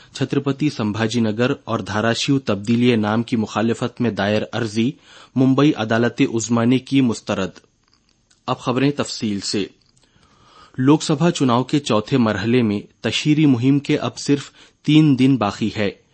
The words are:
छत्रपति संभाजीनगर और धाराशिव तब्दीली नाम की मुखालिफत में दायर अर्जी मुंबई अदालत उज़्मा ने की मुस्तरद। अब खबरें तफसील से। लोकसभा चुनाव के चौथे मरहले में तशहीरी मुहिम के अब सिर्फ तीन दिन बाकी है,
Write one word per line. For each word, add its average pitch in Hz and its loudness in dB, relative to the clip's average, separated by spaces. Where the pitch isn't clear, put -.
छत्रपति 139 -2
संभाजीनगर 113 -2
और 113 -4
धाराशिव 110 -2
तब्दीली 117 2
नाम 107 0
की 113 -4
मुखालिफत 113 -2
में 117 0
दायर 101 0
अर्जी 113 -2
मुंबई 135 4
अदालत 113 0
उज़्मा 117 -2
ने 123 2
की 135 0
मुस्तरद। 101 -4
अब 131 -4
खबरें 131 0
तफसील 107 -6
से। 98 -4
लोकसभा 156 2
चुनाव 127 2
के 147 -2
चौथे 127 0
मरहले 113 2
में 104 0
तशहीरी 151 2
मुहिम 135 4
के 147 -2
अब 120 -6
सिर्फ 139 -2
तीन 151 6
दिन 131 4
बाकी 104 -2
है, 101 -2